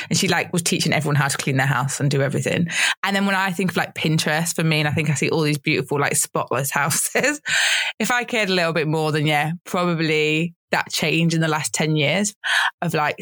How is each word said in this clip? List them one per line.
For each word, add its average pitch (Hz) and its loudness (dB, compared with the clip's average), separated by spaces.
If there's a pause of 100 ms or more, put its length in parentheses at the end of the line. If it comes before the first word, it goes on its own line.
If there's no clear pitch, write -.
(100)
And 160 0
she, 190 0
like, 170 0
was 175 -2
teaching - 0
everyone 147 0
how 139 2
to - -2
clean 139 -2
their 135 2
house 135 0
and 143 2
do 139 0
everything. 139 0 (360)
And 202 0
then 196 2
when 196 2
I 190 0
think 180 -2
of, - -2
like, - -2
Pinterest 160 0
for 175 2
me, 156 2
and 147 2
I 147 -2
think 151 0
I 151 2
see 151 0
all 160 2
these 147 2
beautiful, 143 -2
like, 143 0
spotless - -2
<laughs> 147 0
houses. 196 0 (580)
If 220 0
I 240 0
cared 214 -2
a - 2
little 165 2
bit 160 0
more, 156 0
then 151 0
yeah, 151 2 (120)
probably 160 0 (180)
that - -2
change 160 0
in 165 0
the 160 2
last 151 -2
ten 156 0
years 160 0 (480)
of, 170 -2
like, 151 0